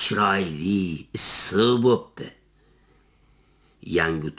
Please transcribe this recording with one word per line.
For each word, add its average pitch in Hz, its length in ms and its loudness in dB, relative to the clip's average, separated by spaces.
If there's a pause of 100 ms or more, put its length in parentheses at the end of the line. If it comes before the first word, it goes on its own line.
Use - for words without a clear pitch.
chiroyli, 98 840 0 (360)
issiq 113 560 2 (120)
bo'pti. - 420 0 (1700)
Yangi 80 400 -2